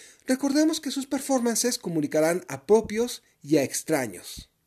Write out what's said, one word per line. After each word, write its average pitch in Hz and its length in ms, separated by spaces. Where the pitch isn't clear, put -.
recordemos 285 520
que 269 120
sus 262 160
performances 247 720
comunicarán 160 680
a 135 180
propios 220 560
y 147 140
a 139 60
extraños. 123 880